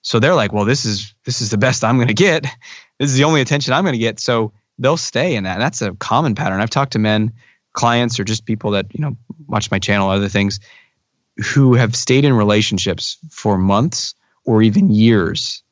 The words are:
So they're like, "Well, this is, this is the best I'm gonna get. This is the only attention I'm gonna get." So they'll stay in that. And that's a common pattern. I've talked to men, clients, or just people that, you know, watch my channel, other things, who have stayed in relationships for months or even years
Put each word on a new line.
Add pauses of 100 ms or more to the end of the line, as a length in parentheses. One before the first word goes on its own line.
So
they're
like,
"Well,
this
is, (120)
this
is
the
best
I'm
gonna
get. (560)
This
is
the
only
attention
I'm
gonna
get."
So (260)
they'll
stay
in
that.
And
that's
a
common
pattern.
I've
talked
to
men, (400)
clients,
or
just
people
that,
you
know, (300)
watch
my
channel,
other
things, (920)
who
have
stayed
in
relationships (120)
for
months (300)
or
even
years (100)